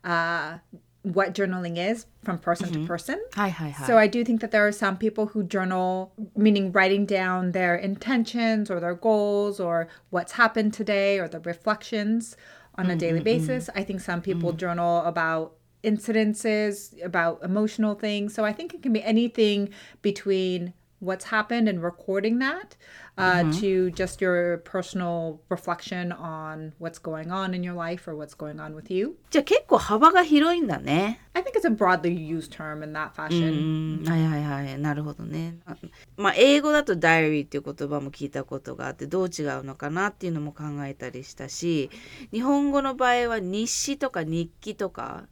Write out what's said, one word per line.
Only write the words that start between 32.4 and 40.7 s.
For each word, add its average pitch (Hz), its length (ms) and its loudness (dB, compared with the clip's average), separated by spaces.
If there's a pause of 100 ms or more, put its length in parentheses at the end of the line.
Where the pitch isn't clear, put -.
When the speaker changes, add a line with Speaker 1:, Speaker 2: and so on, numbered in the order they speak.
Speaker 1:
term 151 320 -10
in 151 120 -10
that 156 180 -6
fashion. 156 880 0
Speaker 2:
う - 40 -8
ん、 160 40 -2
は 165 80 2
い 160 100 4
は 156 120 0
い 143 260 -4
は 135 60 -6
い。 135 80 -8
な 147 160 -2
る 147 80 -4
ほ 151 100 -8
ど - 120 -12
ね。 165 420 -8
あ、 165 100 -14 (400)
ま 196 140 0
あ、 - 40 -4
英 277 260 8
語 302 120 2
だ 294 100 4
と 214 140 0
ダ 165 240 4
イ 160 60 4
ア - 20 2
リ 151 140 0
ー 143 40 -8
っ - 20 -20
て 143 100 -6
い - 20 -2
う - 20 -20
言 143 260 -8
葉 147 120 -2
も 139 100 -8
聞 143 180 -10
い - 20 -8
た 135 140 -8
こ 139 140 -10
と 127 160 -12
が 131 120 -10
あ 135 40 -6
っ - 40 -12
て、 - 120 -10
ど 180 180 -2
う - 20 -2
違 170 160 -8
う 135 220 -6
の 135 100 -12
か 147 160 -8
な 185 180 -2
っ 190 60 -6
て - 120 -10
い 175 40 -4
う - 20 -4
の 160 80 -4
も 147 120 -8
考 151 120 -12 (220)